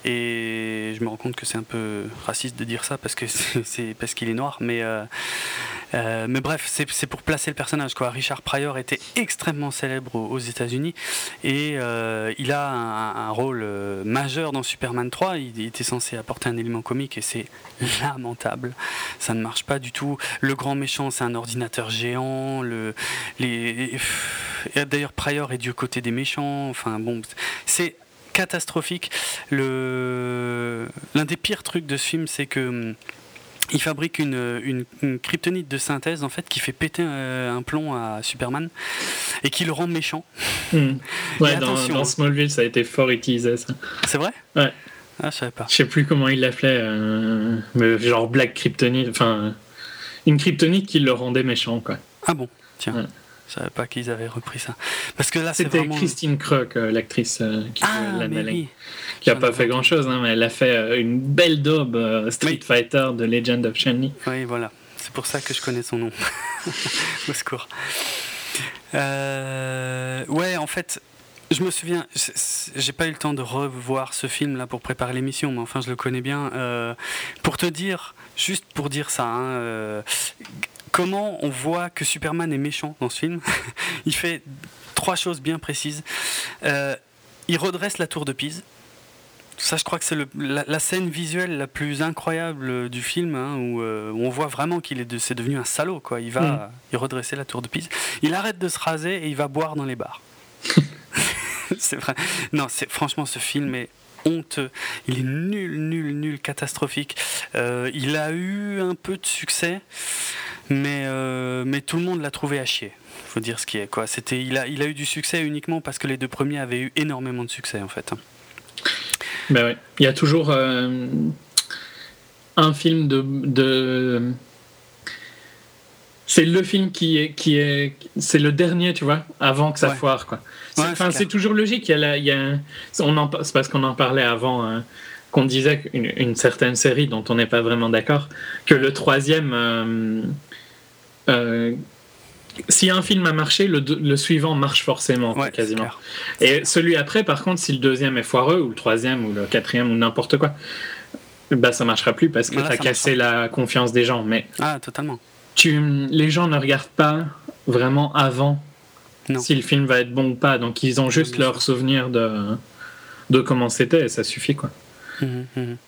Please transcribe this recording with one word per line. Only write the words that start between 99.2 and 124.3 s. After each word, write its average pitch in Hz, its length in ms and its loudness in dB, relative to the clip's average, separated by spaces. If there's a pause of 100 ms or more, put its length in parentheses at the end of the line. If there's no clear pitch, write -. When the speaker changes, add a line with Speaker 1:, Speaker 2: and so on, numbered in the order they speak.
Speaker 1:
et 151 40 -2
il 143 80 -4
va 143 120 0
boire 151 260 -2
dans 143 120 -2
les 127 100 -4
bars. - 240 -8 (440)
<laughs> - 1120 -2
C'est - 180 -2
vrai. 135 180 -4 (380)
Non, 147 160 0
c'est, - 220 -4
franchement, 147 360 -2
ce 127 120 -6
film 139 360 -2
est 123 140 -6 (380)
honteux. 156 440 -2 (380)
Il 131 120 -2
est - 20 0
nul, 165 680 -2
nul, 156 260 -2
nul, 147 240 -4
catastrophique. - 800 -6 (380)
Euh, 123 400 0
il 147 220 0
a 151 160 -2
eu 196 480 -4
un 180 140 0
peu 190 220 -6
de - 100 -8
succès. 175 540 -2 (880)
Mais, 139 380 0
euh, 127 600 -2
mais 139 140 -2
tout 165 160 -6
le 170 60 0
monde 180 180 -2
l'a 143 100 -4
trouvé 143 280 -2
à 131 60 -4
chier. - 280 -4 (360)
Faut 117 120 -4
dire 117 200 -4
ce - 60 -6
qui 110 120 -4
est, 101 80 -4
quoi. 110 200 -4
C'était, 127 360 -4
il 131 160 0
a, 127 80 0
il 143 160 -4
a 147 40 2
eu 151 80 -4
du 143 120 -6
succès 165 360 -2
uniquement 151 380 -2
parce 139 180 -8
que - 80 -4
les 135 100 0
deux 127 120 -4
premiers 143 300 -2
avaient 123 220 -2
eu 131 160 -4
énormément 131 480 -2
de 117 60 -10
succès, - 300 -6
en 95 80 -8
fait, - 240 -8
hein. 107 60 -6 (1300)
Speaker 2:
Ben 120 140 8
ouais. 117 120 0 (240)
Il - 20 10
y 135 60 10
a 135 40 6
toujours, 151 380 4
euh, 127 560 2 (1500)
un 156 180 6
film 160 320 4
de, 135 180 4
de... 131 1080 2 (1900)